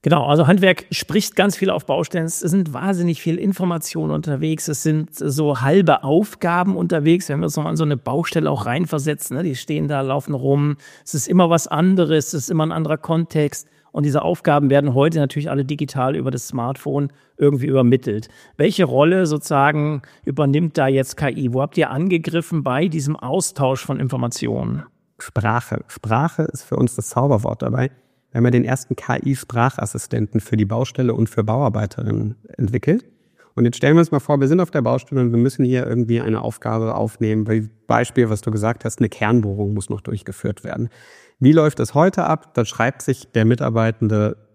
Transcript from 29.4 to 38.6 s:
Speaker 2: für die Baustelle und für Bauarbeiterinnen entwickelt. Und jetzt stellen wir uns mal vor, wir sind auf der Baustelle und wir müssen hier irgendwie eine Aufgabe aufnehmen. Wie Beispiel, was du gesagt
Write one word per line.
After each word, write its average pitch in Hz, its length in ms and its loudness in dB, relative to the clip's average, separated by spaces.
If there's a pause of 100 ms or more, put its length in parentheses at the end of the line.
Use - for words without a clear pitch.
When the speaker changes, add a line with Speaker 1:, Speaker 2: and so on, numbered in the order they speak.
Speaker 2:
für - 180 -2
die 107 80 2
Baustelle 120 480 -2
und 113 160 0
für 110 140 -2
Bauarbeiterinnen 110 960 -2 (200)
entwickelt. 131 480 0 (520)
Und 120 80 4
jetzt 117 140 2
stellen 147 180 6
wir - 20 8
uns 165 140 4
mal 131 80 0
vor, 147 180 0
wir 139 80 2
sind 165 140 4
auf 170 100 -2
der 139 120 0
Baustelle 127 380 -2
und 120 120 2
wir 117 80 2
müssen 131 240 2
hier 123 200 0
irgendwie 117 360 0
eine 110 200 -2
Aufgabe 113 540 -4
aufnehmen. 110 540 0
Wie 110 200 0 (200)
Beispiel, 117 420 2
was 107 120 -2
du 113 100 -4
gesagt 110 320 -2